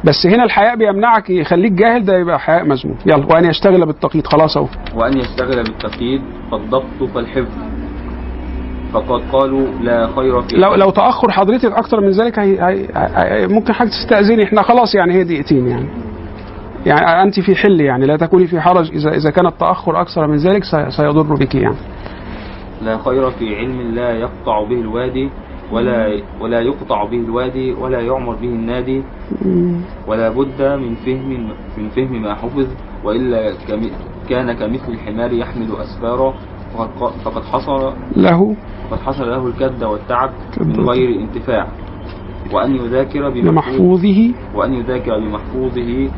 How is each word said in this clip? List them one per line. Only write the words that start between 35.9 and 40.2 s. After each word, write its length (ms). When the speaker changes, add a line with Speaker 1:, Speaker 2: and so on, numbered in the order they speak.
Speaker 2:
فقد 160
ق-، 140
فقد 180
حصل 500
Speaker 1:
له 400
Speaker 2:
فقد 100
حصل 300
له 180
الكد 360
والتعب 460